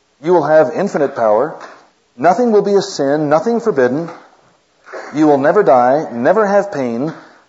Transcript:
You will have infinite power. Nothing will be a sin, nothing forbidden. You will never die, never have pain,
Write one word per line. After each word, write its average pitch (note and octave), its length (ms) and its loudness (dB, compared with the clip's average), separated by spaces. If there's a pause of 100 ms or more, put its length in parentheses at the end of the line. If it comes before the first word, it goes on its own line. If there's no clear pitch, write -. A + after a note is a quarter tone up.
(200)
You D#3 120 -2
will E3+ 100 4
have D#3 320 2
infinite D#3 400 -4
power. A#2 400 0 (640)
Nothing F#3 340 0
will G#3 120 4
be G3+ 120 0
a F#3+ 80 2
sin, D3 460 -2
nothing G#3+ 320 0
forbidden. D3+ 500 -2 (1040)
You D3+ 140 2
will C#3+ 100 6
never E3+ 240 2
die, C#3 480 2
never D#3 340 0
have G3+ 280 0
pain, C3+ 420 -6 (340)